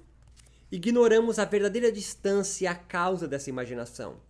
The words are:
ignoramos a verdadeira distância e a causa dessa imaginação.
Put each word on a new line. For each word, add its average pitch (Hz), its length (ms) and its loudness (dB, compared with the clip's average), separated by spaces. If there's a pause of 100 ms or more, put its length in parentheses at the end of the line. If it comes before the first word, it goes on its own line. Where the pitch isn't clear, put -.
(720)
ignoramos 226 680 4
a 202 60 2
verdadeira 208 460 2
distância 196 760 -2
e - 20 0
a 175 80 -2
causa 175 520 -4
dessa 139 220 -6
imaginação. 120 680 -8 (120)